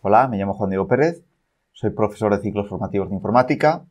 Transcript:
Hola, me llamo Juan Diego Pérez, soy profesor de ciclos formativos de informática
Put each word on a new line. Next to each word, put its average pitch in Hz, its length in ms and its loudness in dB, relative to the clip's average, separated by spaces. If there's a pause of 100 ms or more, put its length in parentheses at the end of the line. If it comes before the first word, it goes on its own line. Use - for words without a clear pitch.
(100)
Hola, 117 160 6
me 113 120 -4
llamo 98 160 -2
Juan 101 160 -4
Diego 95 180 -2
Pérez, 143 340 0 (500)
soy - 180 -4
profesor 104 440 0
de 92 60 -2
ciclos 101 260 -4
formativos 95 440 -6
de 98 40 -6
informática 139 760 0